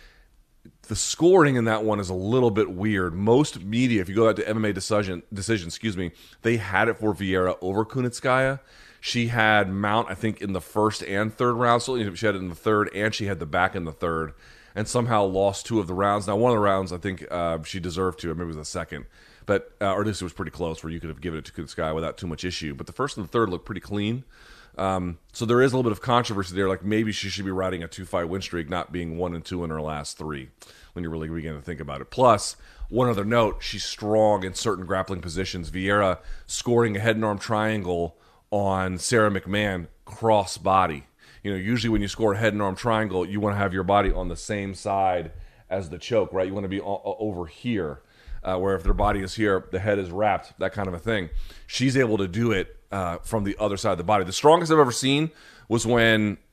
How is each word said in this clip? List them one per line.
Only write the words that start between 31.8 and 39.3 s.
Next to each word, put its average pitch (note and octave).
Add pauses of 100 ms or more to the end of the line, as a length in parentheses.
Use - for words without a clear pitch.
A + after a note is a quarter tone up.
it. -
Plus, A#2+ (320)
one B2
other G2+
note: A2
she's -
strong G#2+
in F#2
certain F#2
grappling F#2+
positions. F2
Vieira F#2+ (300)
scoring A#2
a -
head A2+
and A2
arm G#2
triangle G2+ (340)
on F#2+
Sarah A2